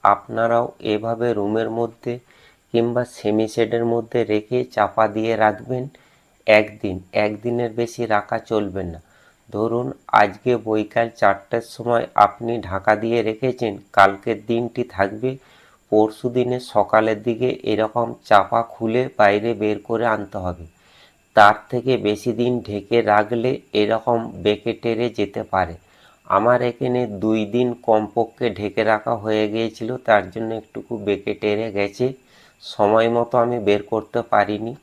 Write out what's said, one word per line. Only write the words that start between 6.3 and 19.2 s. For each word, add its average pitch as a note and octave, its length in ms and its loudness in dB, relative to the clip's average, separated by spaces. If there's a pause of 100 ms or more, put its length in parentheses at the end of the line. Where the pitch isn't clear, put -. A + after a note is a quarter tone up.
একদিন, G#2+ 480 2 (300)
একদিনের A#2 480 -4
বেশি A#2 320 -4
রাখা G#2+ 320 -2 (120)
চলবে G2 340 -2
না। E2+ 160 -10 (500)
ধরুন, A2+ 380 -2 (260)
আজকে G#2 380 4 (140)
বৈকাল A2 420 0 (100)
চারটের G#2+ 560 0
সময় A#2 320 -2 (100)
আপনি A#2 460 4
ঢাকা F#2+ 340 0
দিয়ে A2+ 260 -2
রেখেছেন, A2+ 520 -2 (180)
কালকের G2+ 540 4
দিনটি A#2+ 440 -2
থাকবে, G#2+ 400 -4 (600)
পরশু A2 380 2
দিনে B2 280 -2 (160)
সকালের A2 500 2
দিকে A#2+ 260 -2 (140)
এরকম A2 440 -2 (180)
চাপা G#2 360 4 (120)
খুলে A2+ 280 -2 (160)
বাইরে G#2 360 4